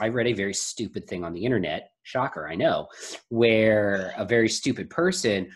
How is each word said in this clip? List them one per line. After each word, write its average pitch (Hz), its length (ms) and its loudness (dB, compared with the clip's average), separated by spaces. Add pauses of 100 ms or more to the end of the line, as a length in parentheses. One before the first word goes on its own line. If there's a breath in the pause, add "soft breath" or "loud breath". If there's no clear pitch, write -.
I 110 60 2
read 117 180 0
a 120 80 2
very 98 220 -2
stupid - 520 -8
thing 90 160 -6
on 85 80 -6
the 87 140 -6
internet, 92 460 -2 (100)
shocker, 127 460 -6
I 82 80 -8
know, 95 320 0 (420 loud breath)
where 110 880 4
a 107 80 -4
very 113 240 4
stupid 113 400 -2
person 127 680 0